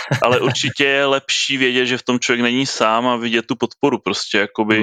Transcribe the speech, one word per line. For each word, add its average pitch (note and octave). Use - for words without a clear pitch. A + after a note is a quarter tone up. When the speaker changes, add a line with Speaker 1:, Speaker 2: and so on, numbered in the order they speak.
Speaker 1:
ale B2
Speaker 2:
<laughs> -
Speaker 1:
určitě C3+
je C#3
lepší C#3
vědět, B2+
že B2
v -
tom B2
člověk A#2+
není B2
sám A#2
a B2
vidět A2+
tu B2+
podporu B2+
prostě -
jakoby, G#2+